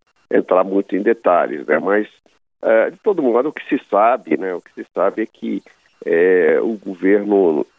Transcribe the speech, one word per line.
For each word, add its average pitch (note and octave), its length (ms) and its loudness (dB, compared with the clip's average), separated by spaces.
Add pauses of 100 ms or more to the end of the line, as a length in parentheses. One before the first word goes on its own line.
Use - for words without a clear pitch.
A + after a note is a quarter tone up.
(320)
entrar F#2 320 2
muito F#2+ 320 -2
em F#2 60 -2
detalhes, E2+ 680 0
né, D2+ 120 -2
mas, G2+ 280 -2 (540)
é, A2 280 2
de F3 80 -14
todo F#3+ 240 -2
modo, B2+ 280 0
o C#3+ 40 -8
que - 140 -16
se D3+ 120 -2 (100)
sabe, G#2+ 480 0
né, F#2 160 -6
o E2 80 -8
que - 120 -20
se A2 200 -16
sabe G2 300 -2
é - 20 -4
que, A2 360 -10 (440)
é, F2 560 2
o A2+ 220 -4
governo, G2 840 0 (100)